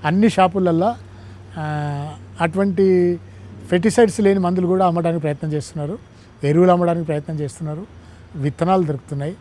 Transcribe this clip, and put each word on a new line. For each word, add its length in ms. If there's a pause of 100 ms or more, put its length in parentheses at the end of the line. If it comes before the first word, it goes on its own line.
అన్ని 260
షాపులల్లో, 640 (640)
ఆ, 560 (260)
అటువంటి 760 (500)
ఫెర్టిసైడ్స్ 520
లేని 180
మందులు 280
కూడా 200
అమ్మడానికి 340
ప్రయత్నం 320
చేస్తున్నారు, 460 (460)
ఎరువులు 260
అమ్మడానికి 360
ప్రయత్నం 340
చేస్తున్నారు, 460 (500)
విత్తనాలు 460
దొరుకుతున్నాయి. 580